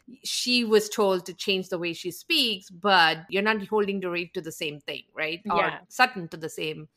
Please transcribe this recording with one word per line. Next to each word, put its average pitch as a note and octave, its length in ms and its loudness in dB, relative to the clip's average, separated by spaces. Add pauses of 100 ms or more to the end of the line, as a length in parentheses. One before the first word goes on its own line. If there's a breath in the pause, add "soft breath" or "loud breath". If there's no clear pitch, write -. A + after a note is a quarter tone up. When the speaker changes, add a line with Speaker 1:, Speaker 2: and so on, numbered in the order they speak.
(240)
Speaker 1:
she B3 400 0
was G#3+ 260 6
told F#3+ 380 2
to F3 80 -12
change F#3 340 -4
the F#3 80 -4
way E3+ 160 -4
she F3 160 -8
speaks, A#3 640 -2
but E3+ 480 4 (100)
you're G3 140 0
not G#3+ 240 2
holding G3+ 340 0
Dorit F3 320 -4
to F3+ 80 -6
the D#3+ 100 -10
same D3 280 -8
thing, C#3 240 -12 (100)
right? D#3 260 -4 (120)
Or F3 60 2
Speaker 2:
Yeah. D#3+ 300 0
Speaker 1:
Sutton G3 420 0
to F3+ 80 -12
the D#3 120 -8
same D#3 480 -8